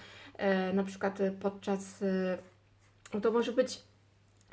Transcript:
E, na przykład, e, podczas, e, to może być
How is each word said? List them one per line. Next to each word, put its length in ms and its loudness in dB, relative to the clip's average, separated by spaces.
E, 360 4
na 100 4
przykład, 380 -2
e, 100 2
podczas, 720 -4
e, 80 -2
to 100 4
może 200 2
być 300 2